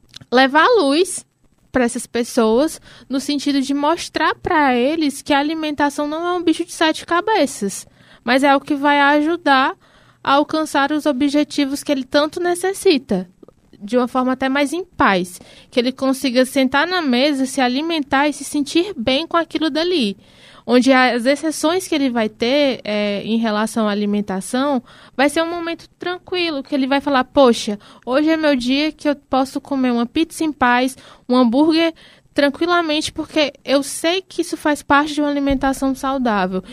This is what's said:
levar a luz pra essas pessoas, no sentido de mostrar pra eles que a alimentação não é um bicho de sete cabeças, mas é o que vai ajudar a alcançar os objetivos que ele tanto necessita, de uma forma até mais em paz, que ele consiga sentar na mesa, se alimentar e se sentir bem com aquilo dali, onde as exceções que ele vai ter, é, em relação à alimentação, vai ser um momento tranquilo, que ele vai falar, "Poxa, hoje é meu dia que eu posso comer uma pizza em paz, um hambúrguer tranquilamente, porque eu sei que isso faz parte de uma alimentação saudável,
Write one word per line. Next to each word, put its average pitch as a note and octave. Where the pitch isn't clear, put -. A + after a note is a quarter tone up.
levar C4+
a G#4+
luz D4+
pra B3+
essas A#3
pessoas, A#3+
no C4
sentido C#4+
de C4+
mostrar D#4+
pra D4+
eles C#4
que -
a C#4
alimentação D4
não D#4+
é F4
um F4+
bicho E4+
de -
sete D#4+
cabeças, E4+
mas B3+
é C#4
o C#4+
que C#4+
vai C#4+
ajudar D4
a C4+
alcançar D4
os D4+
objetivos C#4+
que D4
ele C4+
tanto D4
necessita, F4
de G#3
uma B3
forma B3+
até C4
mais C#4
em F4+
paz, G3
que B3+
ele B3
consiga C4
sentar C#4
na F4+
mesa, C4+
se C4
alimentar C#4+
e C#4+
se C#4+
sentir E4
bem C4+
com E4+
aquilo D#4+
dali, D4+
onde B3
as B3
exceções D#4
que E4
ele C#4
vai A#3
ter, B3
é, G#3
em A3+
relação A3
à G#3
alimentação, G#3
vai C#4+
ser E4
um E4
momento E4+
tranquilo, F4
que D4
ele C4
vai C#4
falar, C4+
"Poxa, A3+
hoje D4+
é D#4+
meu D4+
dia C4+
que -
eu C#4+
posso C4+
comer B3+
uma A#3
pizza D#4+
em D#4
paz, B3+
um B3
hambúrguer D#4
tranquilamente, D#4
porque D#4
eu C#4
sei F4
que -
isso D#4+
faz D4
parte D4
de D4
uma D4
alimentação C4+
saudável, G#3+